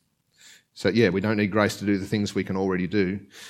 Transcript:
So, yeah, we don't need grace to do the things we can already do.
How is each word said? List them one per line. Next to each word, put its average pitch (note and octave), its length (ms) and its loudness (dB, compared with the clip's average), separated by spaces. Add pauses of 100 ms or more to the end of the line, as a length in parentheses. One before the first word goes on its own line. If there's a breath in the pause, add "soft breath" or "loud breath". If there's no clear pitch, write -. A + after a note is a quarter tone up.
(760 loud breath)
So, - 140 -2
yeah, G#2+ 200 4
we F#2 100 0
don't G#2+ 180 0
need G#2 120 2
grace G#2 280 2
to G2 80 -8
do G2+ 120 2
the F#2+ 80 -6
things G2+ 300 -2
we G2 80 0
can F#2+ 120 -6
already F#2+ 300 -2
do. G2 340 0 (300 loud breath)